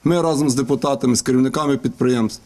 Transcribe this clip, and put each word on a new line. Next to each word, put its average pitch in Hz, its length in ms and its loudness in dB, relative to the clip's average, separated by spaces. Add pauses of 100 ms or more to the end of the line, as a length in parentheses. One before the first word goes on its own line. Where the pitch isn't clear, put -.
Ми 170 180 2
разом 151 280 0
з 120 40 -2
депутатами, 131 600 0
з - 60 -2
керівниками 135 540 0
підприємств 123 680 -2